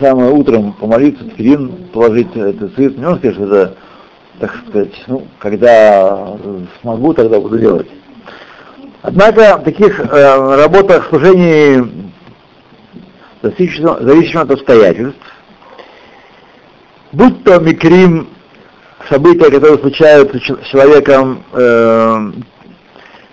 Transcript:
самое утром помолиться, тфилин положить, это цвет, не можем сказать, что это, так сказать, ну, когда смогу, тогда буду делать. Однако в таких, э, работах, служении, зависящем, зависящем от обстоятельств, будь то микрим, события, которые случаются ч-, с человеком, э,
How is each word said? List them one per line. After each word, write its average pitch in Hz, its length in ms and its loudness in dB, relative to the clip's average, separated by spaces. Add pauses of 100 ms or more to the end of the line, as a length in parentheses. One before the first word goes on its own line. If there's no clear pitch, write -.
самое 131 300 0
утром 117 420 -2
помолиться, 117 560 -2
тфилин 131 640 -4
положить, 113 420 -2
это 101 400 -8
цвет, 135 220 -4
не 123 80 -12
можем 175 140 -4
сказать, 110 180 -4
что 101 80 -8
это, 98 320 -2 (640)
так - 140 -10 (120)
сказать, 104 400 -8
ну, 131 180 -12 (140)
когда 101 960 0 (460)
смогу, 117 320 -4
тогда 110 260 0
буду 107 180 -6
делать. 98 300 -2 (1120)
Однако 202 580 2
в 143 40 -14
таких, 190 340 0
э, 135 600 2
работах, 170 500 2
служении, 147 1040 0 (1300)
зависящем, 151 640 -4
зависящем 160 360 2
от 135 100 -4
обстоятельств, 113 680 0 (1900)
будь 208 320 0
то 185 160 4
микрим, 165 680 2 (840)
события, 156 400 2
которые 143 300 2
случаются 139 600 2
ч-, 131 200 -8
с - 60 -20
человеком, 139 720 2 (120)
э, 113 800 0 (1000)